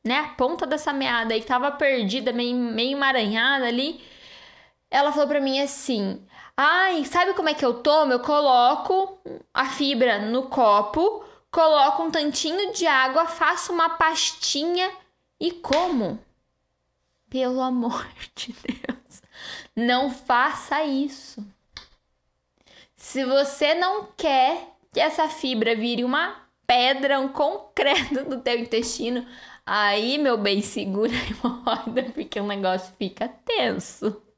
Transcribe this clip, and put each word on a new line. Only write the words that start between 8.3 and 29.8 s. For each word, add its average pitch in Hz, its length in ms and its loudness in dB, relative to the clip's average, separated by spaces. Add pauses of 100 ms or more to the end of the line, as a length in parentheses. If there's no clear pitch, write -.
a 262 120 0
fibra 254 540 2
no 233 240 -2
copo, 254 800 2 (280)
coloco 320 520 4
um 320 80 -2
tantinho 320 600 -2
de 370 140 0
água, 269 400 4
faço 330 440 -2
uma 339 200 2
pastinha 339 1000 -2 (480)
e 330 120 -2
como." 285 680 -2 (1120)
Pelo 262 320 -2
amor 247 460 -2 (140)
<laughs> - 140 -18
de - 180 -12
Deus, - 680 -12 (540)
não 247 360 2
faça 277 720 0
isso. 277 640 -4 (1500)
Se - 300 -6
você 277 480 2
não 381 440 -2
quer 277 500 2 (260)
que - 60 -2
essa 311 300 2
fibra 226 460 0
vire 240 280 -2
uma 311 320 -2 (320)
pedra, 269 520 2
um 269 100 -2
concreto 285 1000 -2
no 254 120 -6
teu 240 180 0
intestino, 233 680 -4 (400)
aí, 214 520 0